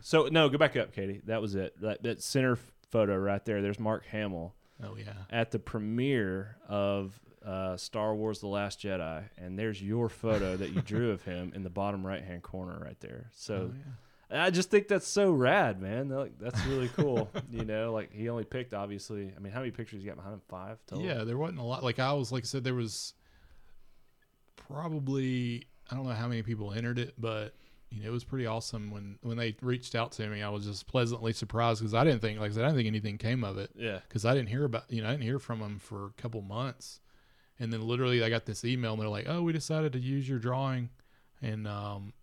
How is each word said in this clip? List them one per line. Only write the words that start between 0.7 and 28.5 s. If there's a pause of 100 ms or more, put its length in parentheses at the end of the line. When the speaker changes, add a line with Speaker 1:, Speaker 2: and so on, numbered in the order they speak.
Speaker 1:
up,
Katie.
That
was
it.
That,
that
center
f-, (200)
photo
right
there.
There's
Mark
Hamill. (300)
Speaker 2:
Oh,
yeah.
Speaker 1:
at
the
premiere (100)
of, (260)
uh,
Star
Wars:
The
Last
Jedi,
and
there's
your
photo
that
you
drew
of
him
in
the
bottom
right-hand
corner
right
there.
So,
Speaker 2:
Oh,
yeah.
Speaker 1:
I
just
think
that's
so
rad,
man.
Like,
that's
really
cool. (100)
Speaker 2:
<laughs>
Speaker 1:
You
know,
like,
he
only
picked,
obviously,
I
mean,
how
many
pictures
you
got
behind
him?
Five
total?
Speaker 2:
Yeah,
there
wasn't
a
lot.
Like,
I
was,
like
I
said,
there
was (1400)
probably, (220)
I
don't
know
how
many
people
entered
it,
but, (340)
you
know,
it
was
pretty
awesome.